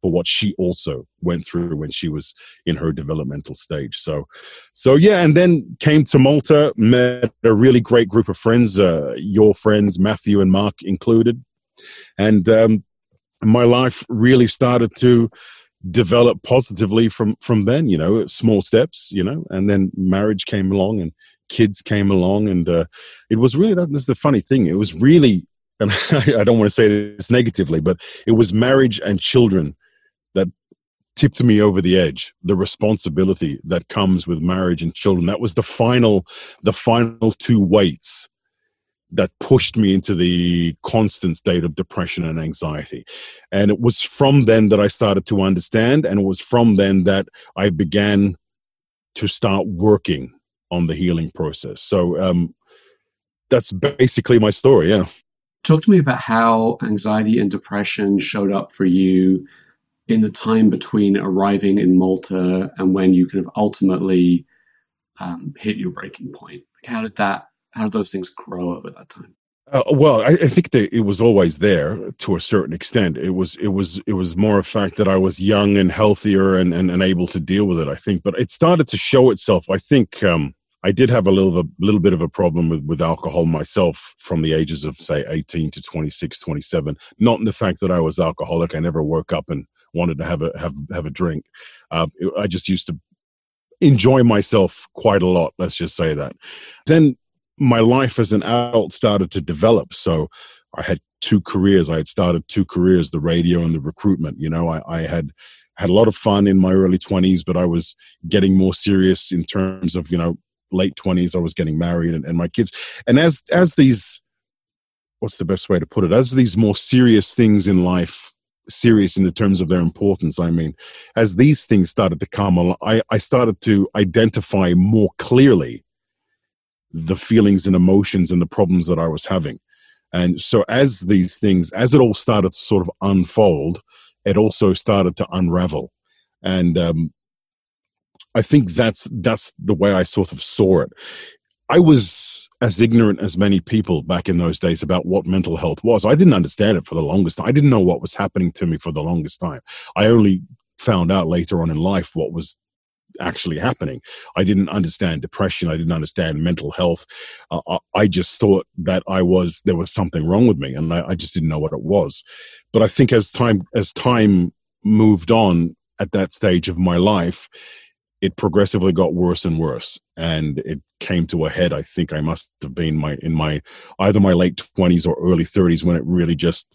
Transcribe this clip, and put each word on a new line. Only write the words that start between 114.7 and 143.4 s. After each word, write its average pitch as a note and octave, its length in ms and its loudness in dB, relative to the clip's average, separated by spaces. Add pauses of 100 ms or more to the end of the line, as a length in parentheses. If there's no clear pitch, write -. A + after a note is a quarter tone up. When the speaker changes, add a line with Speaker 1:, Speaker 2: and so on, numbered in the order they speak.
Speaker 1:
what's - 160 -8
the - 80 -6
best F2+ 240 -4
way F#2 120 2
to D2 60 -6
put G2 200 -2
it? E2 80 2
As B2 180 2
these B2 240 2
more G#2 220 2
serious A#2+ 580 2
things G#2 320 4
in F#2 160 2
life, F2+ 500 -4 (360)
serious G#2+ 480 2
in G2 60 2
the F2 100 0
terms G2 260 0
of F2+ 80 -2
their F2+ 140 0
importance, E2+ 580 -2
I E2+ 100 -2
mean, E2 240 -2 (440)
as G#2 180 0
these C3+ 300 4
things F#2+ 240 2
started F2+ 320 -2
to G2 40 -6
come G2 320 -2
al-, F2 240 0
I, A2 280 0
I G#2+ 80 -2
started A#2 440 0
to G2 340 2
identify G2 800 0
more G2+ 440 2
clearly G#2+ 640 2 (1080)
the E2 240 -4
feelings G2+ 500 2
and F#2+ 80 4
emotions F#2 560 2
and F2 100 2
the E2+ 60 -2
problems F2+ 400 0
that F2 100 0
I E2 120 -2
was D#2 160 -8
having. F2+ 340 -4 (540)
And F2+ 260 -2
so - 300 2
as C3 320 0
these F#2 360 0
things, F#2 340 0
as A#2 220 0
it C#3+ 60 8
all A#2+ 140 4
started G2+ 400 -2
to - 40 -12
sort F#2 300 -2
of - 40 -10 (100)
unfold, F2+ 800 0 (420)
it G2 140 0
also G#2+ 340 2
started F#2 460 0
to F2+ 140 -6
unravel. E2+ 600 -2 (500)
And, F2+ 360 0
um, E2 360 -2 (1200)
I A#2 80 0
think A2+ 300 2
that's, A2 400 -2
that's A2 480 -4
the G#2 140 -2
way G2 200 2
I F#2 100 2
sort F#2 280 -2
of - 100 -12
saw F#2 400 2
it. - 120 -6 (760)
I D3+ 120 4
was D3 680 2 (140)
as G2+ 180 -2
ignorant A2+ 400 4
as F2 180 -6
many G2 220 2